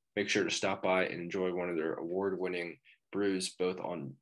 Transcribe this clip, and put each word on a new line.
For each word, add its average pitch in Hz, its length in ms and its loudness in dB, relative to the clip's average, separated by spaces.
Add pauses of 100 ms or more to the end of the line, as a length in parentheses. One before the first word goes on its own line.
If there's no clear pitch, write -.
(160)
make 101 140 0
sure 101 140 4
to 85 80 0
stop 95 320 0
by 92 220 4
and - 160 -4
enjoy 90 320 0
one 90 160 -2
of 85 80 -2
their 78 160 0
award-winning 90 840 -2 (360)
brews, 95 440 0
both 92 220 0
on 71 420 -6